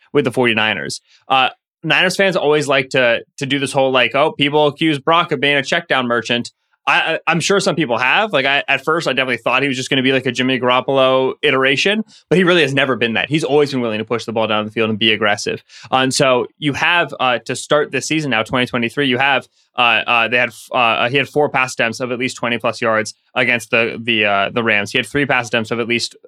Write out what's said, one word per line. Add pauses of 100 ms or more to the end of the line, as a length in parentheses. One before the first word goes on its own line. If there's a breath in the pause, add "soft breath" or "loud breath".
(120)
with
the
forty-niners. (280 soft breath)
Uh, (340)
Niners
fans
always
like
to, (140)
to
do
this
whole,
like,
"Oh,
people
accuse
Brock
of
being
a
check
down
merchant." (380)
I,
I,
I'm
sure
some
people
have.
Like,
I,
at
first,
I
definitely
thought
he
was
just
gonna
be,
like,
a
Jimmy
Garoppolo
iteration, (260 soft breath)
but
he
really
has
never
been
that.
He's
always
been
willing
to
push
the
ball
down
the
field
and
be
aggressive. (260 loud breath)
Uh,
and
so (120)
you
have,
uh,
to
start
this
season
now,
twenty
twenty-three,
you
have, (280)
uh,
uh,
they
had
f-,
uh,
he
had
four
pass
attempts
of
at
least
twenty
plus
yards (200)
against
the,
the,
uh,
the
Rams.
He
had
three
pass
attempts
of
at
least, (140)